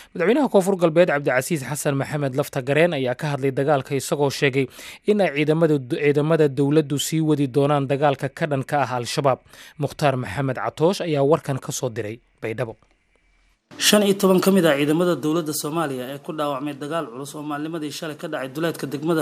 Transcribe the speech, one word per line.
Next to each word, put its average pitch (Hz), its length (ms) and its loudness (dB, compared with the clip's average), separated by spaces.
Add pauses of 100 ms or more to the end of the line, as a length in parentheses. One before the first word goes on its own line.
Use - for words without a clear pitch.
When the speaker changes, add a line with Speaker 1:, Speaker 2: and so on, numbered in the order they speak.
(120)
Speaker 1:
Madaxweynaha 220 400 2
Koonfur 196 240 4
Galbeed 170 320 4
Cabdicasiis 143 560 0
Xasan 139 320 -2
Maxamed 139 400 -2
Laftagareen 143 640 0
ayaa 127 160 0
ka 151 160 -4
hadlay 135 200 0
dagaalka, 139 440 0
isagoo 143 340 0
sheegay 135 380 0 (400)
in 208 140 4
ay 165 100 2
ciidamada, 151 480 4
ciidamada 147 720 2
dowladdu 143 480 2
sii 160 240 -2
wadi 147 240 2
doonaan 139 400 2
dagaalka 139 480 0
ka 170 160 -4
dhanka 139 320 -2
ah 123 160 -4
Al-Shabaab. 131 400 0 (400)
Mukhtaar 135 400 0
Maxamed 120 400 -4
Catoosh 151 480 0
ayaa 143 160 0
warkan 143 360 2
ka - 120 -10
soo - 180 -4
diray 110 300 -8 (240)
Baydhabo. 113 320 -6 (1000)
Speaker 2:
Shan - 240 4
iyo 196 140 4
toban 190 240 4
ka 185 100 2
mid 190 160 4
ah 143 140 4
ciidamada 165 400 2
dowladda 156 340 -2
Soomaaliya 143 600 -6
ee 139 80 -14
ku - 80 -10
dhaawacmay 147 480 -4
dagaal 151 320 -6
culus 139 240 -12
oo 147 80 -12
maalnimadii 151 480 -8
shalay 151 240 -10
ka 170 160 -10
dhacay 135 180 -6
duleedka 151 380 -4
degmada 151 340 -2